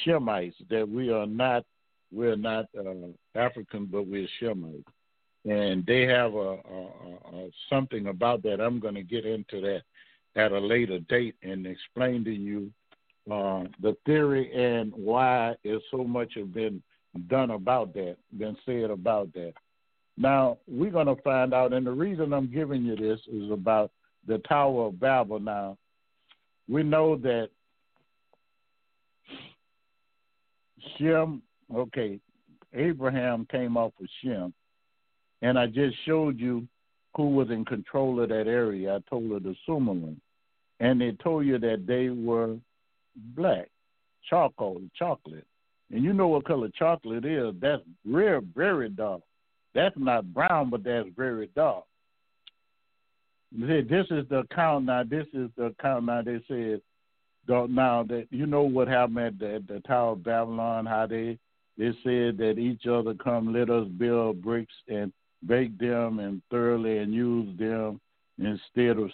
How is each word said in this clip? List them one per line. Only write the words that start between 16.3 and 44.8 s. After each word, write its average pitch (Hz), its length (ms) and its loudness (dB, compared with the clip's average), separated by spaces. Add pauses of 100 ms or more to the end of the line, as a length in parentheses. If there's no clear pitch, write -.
have 101 180 -10
been 110 280 -4 (460)
done 127 240 2
about 107 420 0
that, 90 220 -6 (220)
been 107 180 -6 (100)
said 120 240 -2
about 101 440 -2
that. 85 200 -10 (600)
Now, 131 500 4
we're 143 260 -2
gonna 147 340 2
find 131 280 2
out, 127 200 4
and 131 120 0
the 123 60 -2
reason 160 400 -2
I'm 135 180 0
giving 139 360 -2
you 113 100 0
this 110 240 0 (100)
is 104 220 -6
about 107 400 2 (340)
the 110 120 0 (100)
Tower 135 400 2
of 92 120 -8
Babel. 117 400 2
Now, 101 380 -6 (920)
we 147 140 2
know 156 340 4
that 117 320 0 (3500)
Shem, 160 440 2 (340)
okay, 113 440 -4 (540)
Abraham 131 800 0
came 123 240 -2
off 113 240 2
of 92 80 -12 (160)
Shem, 95 300 -4 (880)
and 123 180 4
I 120 80 4
just 131 380 0
showed 156 340 2
you 120 260 -2 (500)
who 147 160 2
was 135 180 4
in 110 160 -2
control 127 560 0
of 110 80 2
that 110 180 0
area. 104 480 0
I 101 40 -2 (100)
told 113 220 -4
her 101 80 -2
the 92 160 -6 (100)
Sumerian, 98 560 -2 (580)
and 123 220 4
they 120 100 0 (120)
told 160 220 2
you 131 140 2
that 110 260 0
they 123 240 2
were 117 460 0 (800)
black, 143 340 0 (600)
charcoal, 107 520 0 (160)